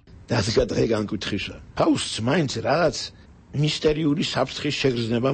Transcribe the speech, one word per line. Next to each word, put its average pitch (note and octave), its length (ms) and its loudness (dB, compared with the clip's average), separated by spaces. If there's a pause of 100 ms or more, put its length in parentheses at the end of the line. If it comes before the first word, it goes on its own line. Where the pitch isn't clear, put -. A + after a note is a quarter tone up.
(320)
დადგა A#2 380 2
დღე - 180 0
განკუთხისა. G#2+ 640 -4 (220)
ფაუსტს - 480 2
მაინც C#3+ 280 0 (120)
რაღაც D3 320 2 (560)
მისტერიული D3+ 720 2
საფრთხის C3+ 560 -2
შეგრძნება A#2+ 540 2